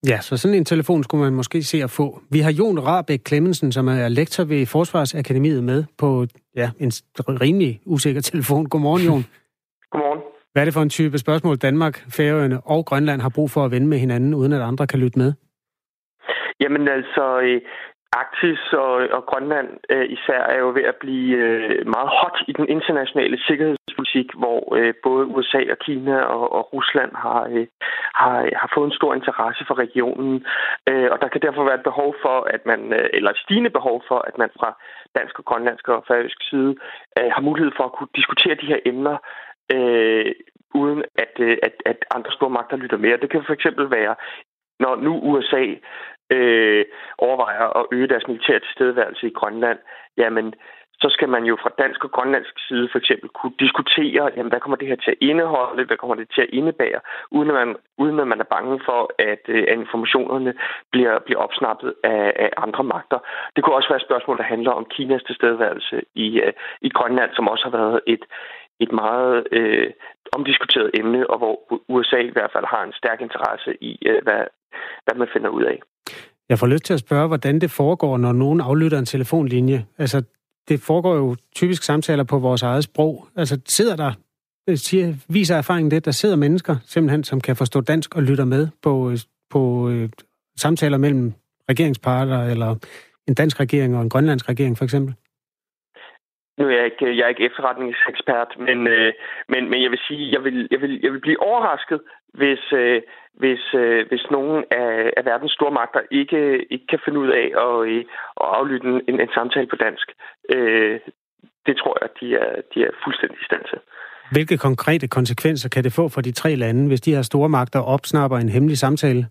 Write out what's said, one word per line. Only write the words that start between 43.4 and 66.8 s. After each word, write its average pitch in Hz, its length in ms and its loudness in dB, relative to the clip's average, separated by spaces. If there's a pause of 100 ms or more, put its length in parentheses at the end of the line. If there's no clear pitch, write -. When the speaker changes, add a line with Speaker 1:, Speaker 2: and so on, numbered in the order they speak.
Speaker 2:
for 151 80 0
eksempel 147 280 0 (120)
være, 107 160 0 (720)
når 127 100 2 (120)
nu 156 80 2 (160)
U - 20 4 (180)
S - 40 2 (100)
A, - 20 0 (720)
øh, 113 500 4 (420)
overvejer 113 380 0 (140)
at 120 120 -2
øge 123 160 0
deres 120 200 0
militære 117 320 0
tilstedeværelse 123 680 -2
i 113 120 -6
Grønland, 113 400 0 (420)
jamen, 113 260 0 (540)
så 147 140 4
skal 143 140 0
man 120 200 2
jo 113 140 4
fra 120 80 0 (120)
dansk - 240 -2
og - 80 -10
grønlandsk 127 400 0 (120)
side 123 240 -2
for 127 100 0
eksempel - 280 -2 (100)
kunne 127 240 -6
diskutere, 139 600 2 (120)
jamen, 120 160 -4
hvad 120 120 0
kommer 139 160 -2
det 135 120 -6
her 123 100 -2
til 113 140 0
at - 140 -4
indeholde, 135 560 0
hvad 143 160 -2
kommer 123 140 -2
det 113 200 -10
til 135 100 2
at - 140 -10
indebære, 156 420 0 (340)
uden 147 160 2
at 143 100 2
man, 117 80 0 (340)
uden 151 160 2
at 139 140 2
man 107 60 -4
er 110 160 0
bange 131 200 -2 (120)
for, 120 140 2 (300)
at, 104 120 -6 (120)
øh, 110 160 4
at 113 120 4
informationerne 127 680 -2 (380)
bliver, 120 240 4 (100)
bliver - 200 -2
opsnappet 117 480 -4 (100)
af, 110 200 2 (200)
af 107 60 2 (160)
andre 107 180 -4 (100)
magter. 131 260 -4 (360)
Det 143 80 0
kunne 151 160 4
også 135 120 0
være 135 100 2
et - 80 -12
spørgsmål, 127 280 0
der 117 160 -4
handler 117 180 0
om 113 220 -2
Kinas 131 300 -2
tilstedeværelse 117 760 0 (280)
i, - 20 0 (180)
øh, 101 80 2 (340)